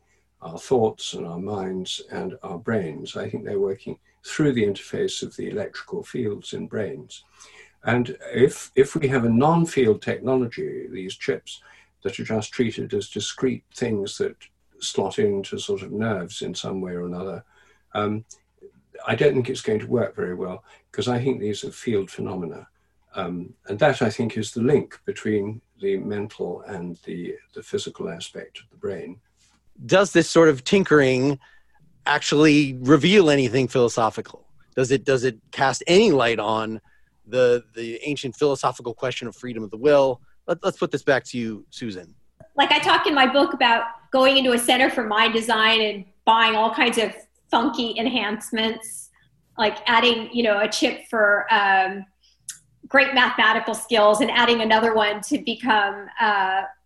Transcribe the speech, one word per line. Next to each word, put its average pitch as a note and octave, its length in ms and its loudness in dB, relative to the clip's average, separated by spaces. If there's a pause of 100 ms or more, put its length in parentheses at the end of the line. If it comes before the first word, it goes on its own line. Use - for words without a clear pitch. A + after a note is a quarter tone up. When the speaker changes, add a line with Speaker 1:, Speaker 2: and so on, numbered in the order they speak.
(420)
Speaker 1:
our E2 180 -14
thoughts A2 540 -2
and F#2 120 -10
our E2+ 140 -10
minds F#2+ 640 -8 (100)
and F#2 320 -8
our G2 140 -12
brains. - 600 -6
I - 120 -8
think - 140 -8
they're G4+ 160 -4
working G4 380 -4 (260)
through D3 300 0
the A#2 100 0
interface - 600 -4
of - 120 -12
the - 140 -8
electrical - 540 -8
fields A2 500 -8
in - 140 -8
brains. - 560 -10 (600)
And A#2+ 340 -2 (160)
if, - 420 2
if C3+ 200 4
we D3+ 120 0
have B2+ 180 2
a A#2 40 4
non-field C3+ 720 4
technology, B2 840 -4
these - 280 -12
chips - 460 -8 (420)
that - 160 -6
are A#2+ 40 -8
just A2 280 -4
treated A2+ 420 -4
as G2+ 160 -4
discrete - 540 -4 (100)
things G#2 460 -4
that - 160 -4 (440)
slot - 380 -6
into G2+ 400 -2
sort G2 240 -6
of F#2+ 100 -12
nerves G2+ 520 -6
in F#2 100 -8
some G2 260 -8
way F#2 120 -8
or F2 160 -8
another, F2+ 360 -10 (500)
um, G#2 300 -4 (840)
I - 80 0
don't C#3+ 180 2
think B2 160 0
it's B2+ 120 -8
going G#2+ 180 -2
to A#2+ 80 -8
work A#2+ 280 -2
very F2+ 200 -6
well, F#2 280 -8 (280)
'cause G#2 160 -4
I A#2+ 160 -2
think B2+ 160 0
these G#2 240 -6
are F#2+ 80 -10
field G2 400 -4
phenomena. F#2 560 -10 (480)
Um, F2+ 380 -8 (140)
and G#2 120 -6
that, C#3 220 2
I A2+ 80 2
think, A2+ 280 -4
is G#2+ 140 -6
the A2+ 100 -6
link C#3 440 0
between G#2+ 560 -4 (180)
the G2 180 -2
mental G2+ 680 -8
and F2 380 -10
the, F3 300 -10 (180)
the - 100 -14
physical - 460 -8
aspect - 500 -14
of - 100 -20
the - 80 -20
brain. G2+ 440 -10 (640)
Speaker 2:
Does F#3+ 260 4
this E3 180 4
sort E3 200 8
of C3 140 0
tinkering C#3 760 4 (640)
actually D3 760 4
reveal D#3 480 6
anything C3 380 2
philosophical? A#2 800 0 (280)
Does B2+ 160 0
it, C3+ 140 0
does C3 180 2
it B2+ 140 -2 (140)
cast C3+ 360 0
any G3 240 6
light A#2 280 2
on A2 420 -2 (440)
the, B2 380 2 (100)
the A#2 300 -10
ancient C#3 320 -8
philosophical C3 580 -2
question B2 340 -6
of G#2+ 80 -12
freedom A2+ 280 -10
of G2 80 -12
the A2 60 -12
will? C3+ 440 4 (240)
Let, E3+ 180 -4
let's F#3+ 140 -2
put F3 140 -4
this C#3 120 -4
back C3 220 2
to - 120 -10
you, A2 320 -8
Susan. F#2 440 -12 (440)
Speaker 3:
Like, C#4 140 2
I - 80 2
talk F4 280 2
in D#4 80 0
my B3+ 160 4
book C#4+ 220 2
about A#3 320 2 (260)
going C4+ 260 4
into C4 140 2
a A#3 80 2
center C4 300 2
for B3 160 -2
mind A3 280 2
design A3 480 2
and G#3 240 -4 (200)
buying A3+ 300 4
all A3 180 2
kinds A#3+ 240 0
of G#3 160 0 (360)
funky A#3 480 0
enhancements, A3 1120 -4 (480)
like G#3+ 200 0 (100)
adding, A3+ 460 2
you A#3+ 100 0
know, G#3 160 2
a G#3+ 80 2
chip A#3 420 -2
for, G#3 440 2
um, G3 520 2 (800)
great C4 280 4
mathematical A3+ 580 2
skills G#3+ 480 4
and A#3+ 80 2
adding A#3 320 2
another A3 320 4
one G#3 260 2
to C4+ 200 -4
become, G#3 680 0 (140)
uh, G3 400 2 (240)